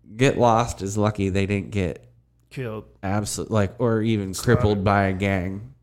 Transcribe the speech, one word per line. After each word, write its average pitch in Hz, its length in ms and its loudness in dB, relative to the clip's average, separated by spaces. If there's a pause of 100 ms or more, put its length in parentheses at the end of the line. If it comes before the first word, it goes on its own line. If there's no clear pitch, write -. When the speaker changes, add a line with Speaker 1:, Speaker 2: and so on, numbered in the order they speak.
(160)
Speaker 1:
Get 131 220 2
Lost 117 420 2
is 98 160 -6
lucky 104 320 0
they 98 180 0
didn't 98 240 -2
get 95 320 -4 (480)
Speaker 2:
Killed. 110 340 -10 (180)
Speaker 1:
absol-, 98 480 -4
like, 101 280 0
or 113 220 2
even 104 320 0
Speaker 2:
Slaughtered. - 120 -8 (180)
Speaker 1:
crippled 101 220 2
by 101 200 4
a 95 80 0
gang. 98 720 -4